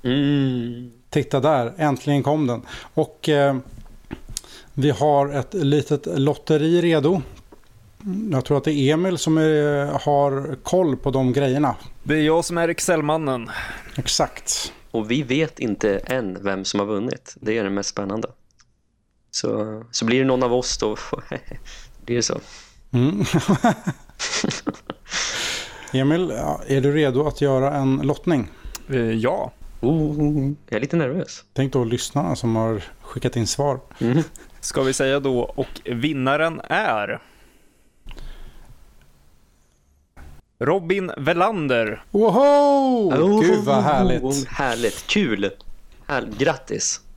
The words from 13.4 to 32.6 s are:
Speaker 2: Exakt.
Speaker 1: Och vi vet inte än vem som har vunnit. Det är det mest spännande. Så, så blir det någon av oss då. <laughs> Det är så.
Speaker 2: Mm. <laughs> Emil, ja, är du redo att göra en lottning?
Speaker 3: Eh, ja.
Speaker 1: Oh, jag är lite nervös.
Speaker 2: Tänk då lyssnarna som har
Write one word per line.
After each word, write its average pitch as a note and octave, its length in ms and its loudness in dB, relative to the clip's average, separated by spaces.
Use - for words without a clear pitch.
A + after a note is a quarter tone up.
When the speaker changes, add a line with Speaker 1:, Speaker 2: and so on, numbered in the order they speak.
Speaker 2:
Exakt. - 760 -4
Speaker 1:
Och A2 200 -4
vi C#3 120 0
vet C#3+ 360 -2
inte G2+ 400 0
än G2+ 460 -4
vem G2 200 -2
som G2+ 160 -2
har G2+ 60 0
vunnit. G#2+ 540 -6
Det A2 180 -2
är G#2+ 60 0
det G2 60 -2
mest G2+ 180 -4
spännande. G#2 400 -6
Så, A2 600 -4
så - 140 -4
blir A#2 140 2
det C3 60 4
någon B2+ 180 2
av A#2+ 120 2
oss - 240 -2
då. G#2+ 180 -2
<laughs> - 540 -16
Det A#2+ 120 -2
är A#2+ 60 2
så. - 180 -2
Speaker 2:
Mm. D3+ 340 2
<laughs> - 0 -
Emil, D3+ 440 2
ja, D2+ 300 -4
är C3+ 140 2
du C#3+ 120 2
redo D3 340 2
att C#3+ 140 -4
göra C3+ 360 2
en C3+ 200 2
lottning? C#3 520 0
Speaker 3:
Eh, A#2 240 0
ja. A#2+ 400 0
Speaker 1:
Oh, D3 720 2
jag - 80 -2
är G#2+ 40 0
lite D3+ 160 -2
nervös. D#3 560 -2
Speaker 2:
Tänk C3+ 200 0
då B2+ 120 2
lyssnarna C#3 520 -2
som A2+ 200 0
har A2 260 0